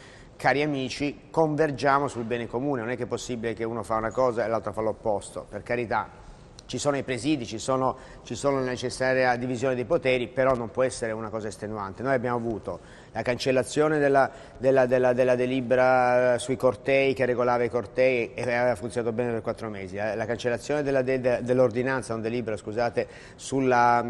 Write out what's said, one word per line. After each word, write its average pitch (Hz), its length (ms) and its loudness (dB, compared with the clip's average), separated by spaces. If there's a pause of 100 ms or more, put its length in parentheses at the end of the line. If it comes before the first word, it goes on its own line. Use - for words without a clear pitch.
(360)
"Cari 139 260 2
amici, 139 680 -4
convergiamo 143 760 2
sul 120 160 -6
bene 117 240 -4
comune", 127 360 -4
non 113 80 -6
è 127 60 -4
che 120 60 -6
è 117 40 -6
possibile 113 480 -6
che 113 100 -6
uno 113 180 -4
fa 110 140 -2
una 110 160 -2
cosa 120 320 2
e 104 40 -2
l'altro 107 240 -2
fa 110 80 -6
l'opposto, 104 680 -4
per 101 160 -12
carità. 117 640 -4 (420)
Ci 127 80 -6
sono 143 180 0
i 131 60 -2
presidi, 127 440 -2
ci 110 120 -8
sono, 131 380 0 (260)
ci 120 140 -10
sono 139 240 0
la 127 60 -2
necessaria 127 680 0
divisione 127 400 -2
dei 123 100 -2
poteri, 127 440 0
però 131 260 2
non 117 160 -4
può 127 140 0
essere 120 260 -2
una 110 180 -6
cosa 107 200 -6
estenuante. 104 560 -8
Noi 135 100 2
abbiamo 123 220 0
avuto 107 420 -6 (320)
la 113 120 -6
cancellazione 131 760 0
della, 139 320 4 (260)
della, 131 300 4
della, 127 260 4
della 127 220 4
delibera 127 1040 4
sui 131 160 -4
cortei, 135 580 2
che 127 120 0
regolava 123 400 2
i 117 40 0
cortei 120 680 0
e - 80 -6
aveva 120 340 2
funzionato 120 360 -4
bene 120 200 -2
per 113 80 -2
quattro 110 280 -6
mesi, 98 280 -10
eh, 104 180 -4
la 110 120 -4
cancellazione 120 580 -2
della 135 180 2
de-, 131 160 0
de-, 120 240 0
dell'ordinanza, 127 720 2
non 113 100 -6
delibera, 113 340 -4
scusate, 110 520 -2 (260)
sulla, 120 760 4